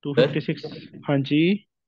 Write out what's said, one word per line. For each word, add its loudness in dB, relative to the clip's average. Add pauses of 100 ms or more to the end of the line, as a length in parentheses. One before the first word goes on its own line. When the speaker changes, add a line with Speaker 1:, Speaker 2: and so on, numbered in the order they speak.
Speaker 1:
टू -6
फिफ्टी 2
सिक्स, -6
Speaker 2:
सर? -14
Speaker 1:
हाँ 0
जी। 2 (220)